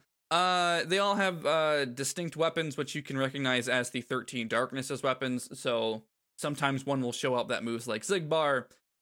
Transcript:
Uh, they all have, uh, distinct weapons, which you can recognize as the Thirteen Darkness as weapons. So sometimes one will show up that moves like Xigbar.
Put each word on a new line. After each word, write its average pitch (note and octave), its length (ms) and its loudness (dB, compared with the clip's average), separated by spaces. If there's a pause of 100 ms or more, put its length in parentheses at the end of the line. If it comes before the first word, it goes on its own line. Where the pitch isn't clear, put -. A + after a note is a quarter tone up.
(300)
Uh, F3 540 4
they F3 160 2
all G3+ 160 4
have, F#3 280 0
uh, D3+ 420 4
distinct C#3 500 -6
weapons, D#3+ 400 0
which C#3+ 180 -4
you D3+ 80 -6
can C#3 160 -6
recognize C3 500 0
as B2 220 0
the B2 100 -4
Thirteen A#2+ 460 -4
Darkness B2+ 440 0
as C3+ 120 -4
weapons. B2+ 560 -2
So A2 460 0 (340)
sometimes C#3 480 0
one C#3 160 0
will A#2+ 100 -2
show B2+ 220 0
up A#2 140 0
that A2 160 -2
moves A#2 240 -4
like G#2+ 140 -4
Xigbar. D#3 640 0 (360)